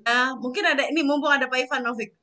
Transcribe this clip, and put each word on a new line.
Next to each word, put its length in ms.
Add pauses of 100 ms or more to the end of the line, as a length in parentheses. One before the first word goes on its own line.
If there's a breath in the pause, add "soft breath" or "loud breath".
Nah, 320
mungkin 320
ada, 160
ini 160
mumpung 320
ada 160
Pak 160
Ivan 240
Novik, 240 (100)